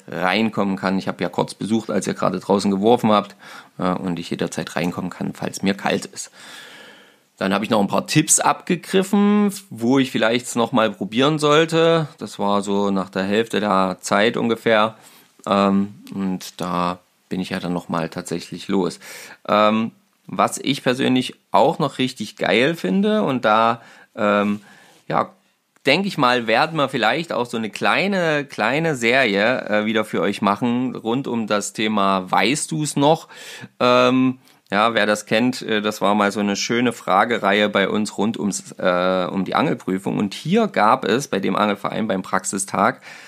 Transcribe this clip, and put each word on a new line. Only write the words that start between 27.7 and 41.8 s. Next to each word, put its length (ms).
kleine, 720
kleine 520
Serie, 640
äh, 160
wieder 180
für 160
euch 220
machen, 540
rund 320
um 180
das 260
Thema 580
Weißt 420
du's 240
noch? 320
Ähm, 600
ja, 220
wer 140
das 180
kennt, 380
äh, 180
das 220
war 120
mal 160
so 100
eine 160
schöne 360
Fragereihe 800
bei 180
uns 300
rund 200
ums, 340
äh, 580
um 160
die 80
Angelprüfung. 640
Und 160
hier 320
gab 400
es 220
bei 120
dem 160
Angelverein 500